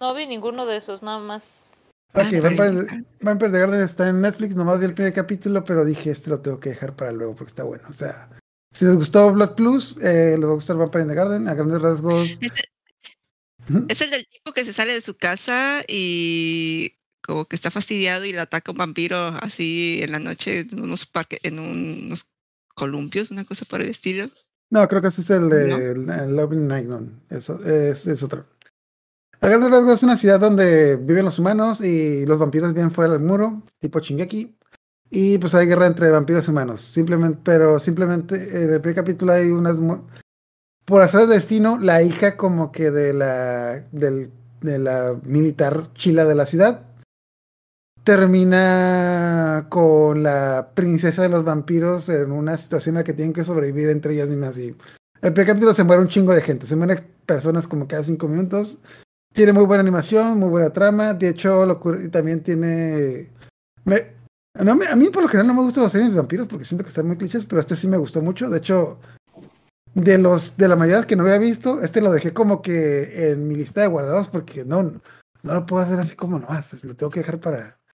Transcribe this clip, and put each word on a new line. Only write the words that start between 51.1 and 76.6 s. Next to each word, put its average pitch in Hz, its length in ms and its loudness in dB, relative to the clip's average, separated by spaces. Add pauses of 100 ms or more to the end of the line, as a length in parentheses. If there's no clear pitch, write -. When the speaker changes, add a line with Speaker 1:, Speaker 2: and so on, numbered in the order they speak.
Speaker 2:
de 180 60 2
los 170 160 0
vampiros 165 640 -2
en 143 240 -2
una 151 240 -4
situación 160 380 -6
en 170 60 0
la 165 40 -4
que 165 80 -6
tienen 156 200 -4
que 165 120 -6
sobrevivir 151 440 -2
entre 151 260 -2
ellas 147 140 -2
mismas. 139 300 -6
Y 120 160 -12 (480)
el 180 100 2
primer 185 140 4
capítulo 214 280 4
se 196 100 4
muere 180 180 8
un 185 60 2
chingo 185 260 4
de 165 60 6
gente, 135 260 -4
se 147 100 -2
mueren 175 300 0 (200)
personas 160 420 -2
como 143 200 -6
cada 151 140 -6
cinco 160 260 -4
minutos. 190 500 -4 (540)
Tiene 208 200 6
muy 202 120 6
buena 196 180 4
animación, 214 560 2
muy 185 100 2
buena 170 220 2
trama. 208 440 2
De 180 140 0
hecho, 190 380 2
lo 180 120 0
cur-, 175 260 -4
y 170 40 -10
también 160 340 -2
tiene, 160 880 -2 (540)
me... 202 300 0 (400)
No 202 200 4
me... 370 140 2
a 262 80 0
mí 277 140 6
por 370 120 0
lo 330 60 4
general 214 200 4
no 247 60 2
me 254 80 2
gustan 254 220 2
los 202 100 0
animes 220 200 2
de 180 60 2
vampiros 170 280 -4
porque 160 160 -12
siento 180 180 -6
que 180 60 -14
están 160 180 -4
muy 170 100 -2
clichés, 202 280 -6
pero 180 160 -2
este 156 160 -4
sí 175 100 -6
me 190 120 2
gustó 156 240 -4
mucho. 185 260 -4
De 165 100 -2
hecho, 180 400 -2 (960)
de 190 240 4
los, 180 380 2
de 190 120 4
la 180 60 4
mayoría 175 320 2
que 240 100 0
no 180 60 2
había 190 160 4
visto, 233 440 -2
este 190 180 -2
lo 208 100 2
dejé 160 220 0
como 202 300 0
que 156 680 -2
en 147 160 -4
mi 151 100 -4
lista 147 260 -4
de 208 60 4
guardados 165 400 -2
porque 156 360 -10
no, 165 180 -2
no - 720 -10
lo 175 120 -4
puedo 185 160 -2
hacer 180 180 -2
así 165 160 -8
como 180 240 -6
nomás, 147 320 -10